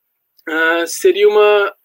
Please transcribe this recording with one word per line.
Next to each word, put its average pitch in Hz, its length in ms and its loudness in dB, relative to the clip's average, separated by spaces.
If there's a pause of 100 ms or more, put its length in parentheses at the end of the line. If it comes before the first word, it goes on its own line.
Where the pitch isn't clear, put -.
(480)
ah, 165 380 -2
seria 190 420 0
uma, 208 460 2 (100)